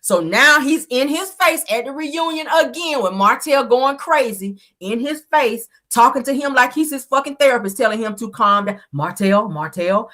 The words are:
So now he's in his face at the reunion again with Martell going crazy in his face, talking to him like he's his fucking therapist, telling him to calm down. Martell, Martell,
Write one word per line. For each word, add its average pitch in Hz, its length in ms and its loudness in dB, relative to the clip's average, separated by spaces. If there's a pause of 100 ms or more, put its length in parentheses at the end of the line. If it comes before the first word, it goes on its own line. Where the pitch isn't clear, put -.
So 185 200 0
now 247 400 4
he's 285 300 -2
in 254 180 0
his 339 240 -4
face 320 380 0
at 233 140 -2
the 262 80 -8
reunion 311 560 -6
again 302 540 -2
with 185 100 -2
Martell 254 520 2
going 254 340 2
crazy 208 600 -2 (200)
in 202 180 -6
his 285 320 -6
face, 233 380 0 (220)
talking 269 320 4
to 269 100 -4
him 277 220 -2
like 254 180 4
he's 302 180 -2
his 277 140 -8
fucking 277 320 -2
therapist, 240 400 2
telling 220 240 0
him 214 160 -6
to 220 140 -10
calm 202 360 2
down. 202 140 -6 (120)
Martell, 190 560 0
Martell, 170 640 -4